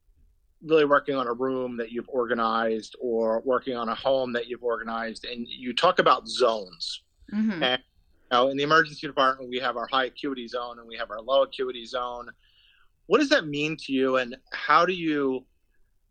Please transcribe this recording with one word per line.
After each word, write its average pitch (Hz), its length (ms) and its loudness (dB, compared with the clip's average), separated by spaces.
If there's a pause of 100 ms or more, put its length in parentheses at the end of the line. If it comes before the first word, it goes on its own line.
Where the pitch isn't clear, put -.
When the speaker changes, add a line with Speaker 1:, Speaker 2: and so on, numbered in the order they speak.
(640)
Speaker 1:
really 156 200 6
working 143 300 2
on 131 140 -2
a 120 40 -2
room 127 440 -2
that 117 160 -6
you've 117 160 -6
organized 113 920 0
or 113 440 0
working 127 320 0
on 117 120 -4
a 110 60 -2
home 131 380 0
that 117 160 -4
you've 120 160 -10
organized. 113 640 -4
And 120 220 -8
you - 240 -8
talk 180 280 2
about 127 260 4
zones. 113 760 -2 (300)
Speaker 2:
Mm-hmm. 208 300 0
Speaker 1:
And, 127 200 0 (480)
you 123 80 4
know, 131 100 4
in 139 80 -2
the 139 60 0
emergency 151 440 2
department, 131 440 0
we 123 80 -4
have 123 180 -4
our 113 120 -6
high 131 180 0
acuity 123 420 -8
zone 120 300 -8
and 117 100 -20
we 113 80 -16
have 113 140 -8
our 107 100 -10
low 131 220 2
acuity 127 420 -4
zone. 123 460 -8 (760)
What 196 120 4
does 294 100 2
that 269 180 4
mean 147 340 -2
to - 120 -8
you? 131 240 2
And 127 200 -2 (160)
how 160 340 4
do 190 80 0
you 147 500 -2 (680)